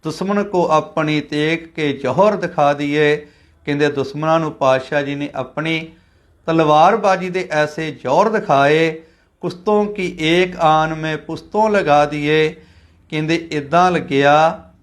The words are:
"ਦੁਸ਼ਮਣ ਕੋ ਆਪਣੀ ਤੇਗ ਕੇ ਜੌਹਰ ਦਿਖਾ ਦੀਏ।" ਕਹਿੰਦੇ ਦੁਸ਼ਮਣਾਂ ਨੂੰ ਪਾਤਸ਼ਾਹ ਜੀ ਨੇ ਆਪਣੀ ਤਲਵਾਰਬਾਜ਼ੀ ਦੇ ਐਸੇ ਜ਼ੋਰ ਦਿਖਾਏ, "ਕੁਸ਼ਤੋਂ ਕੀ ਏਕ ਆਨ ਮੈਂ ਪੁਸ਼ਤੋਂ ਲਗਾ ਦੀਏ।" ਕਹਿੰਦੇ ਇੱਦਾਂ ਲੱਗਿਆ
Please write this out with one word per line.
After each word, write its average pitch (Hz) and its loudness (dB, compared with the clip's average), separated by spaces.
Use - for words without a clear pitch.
"ਦੁਸ਼ਮਣ 196 -4
ਕੋ 180 0
ਆਪਣੀ 151 0
ਤੇਗ 151 -2
ਕੇ 147 -2
ਜੌਹਰ 139 0
ਦਿਖਾ 147 0
ਦੀਏ।" 147 0
ਕਹਿੰਦੇ 147 0
ਦੁਸ਼ਮਣਾਂ 151 -2
ਨੂੰ 156 -4
ਪਾਤਸ਼ਾਹ 131 0
ਜੀ 143 -6
ਨੇ 143 -8
ਆਪਣੀ 160 -6
ਤਲਵਾਰਬਾਜ਼ੀ 180 2
ਦੇ 175 -6
ਐਸੇ 151 -2
ਜ਼ੋਰ 143 0
ਦਿਖਾਏ, 160 2
"ਕੁਸ਼ਤੋਂ 208 -2
ਕੀ 185 -8
ਏਕ 175 0
ਆਨ 156 2
ਮੈਂ 156 -6
ਪੁਸ਼ਤੋਂ 208 -4
ਲਗਾ 151 4
ਦੀਏ।" 151 0
ਕਹਿੰਦੇ 156 -4
ਇੱਦਾਂ 156 2
ਲੱਗਿਆ 151 2